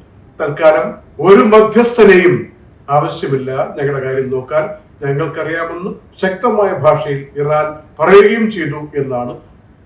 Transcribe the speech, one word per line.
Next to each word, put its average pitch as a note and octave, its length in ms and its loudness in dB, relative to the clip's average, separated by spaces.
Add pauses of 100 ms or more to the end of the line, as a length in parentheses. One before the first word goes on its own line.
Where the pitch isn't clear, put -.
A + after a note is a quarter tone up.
(400)
തൽക്കാലം D3 540 0 (320)
ഒരു G3+ 160 6
മധ്യസ്ഥനെയും G#3 1080 4 (380)
ആവശ്യമില്ല C#3 920 -4
ഞങ്ങളുടെ C#3 240 -4
കാര്യം C3 260 -4
നോക്കാൻ, C#3+ 380 -4 (380)
ഞങ്ങൾക്കറിയാമെന്ന്" D#3+ 840 -6 (320)
ശക്തമായ G3+ 500 -2
ഭാഷയിൽ D3 540 -2 (100)
ഇറാൻ D3+ 640 -4
പറയുകയും G#3 500 4
ചെയ്തു D3+ 260 -8
എന്നാണ് B2+ 640 -8 (460)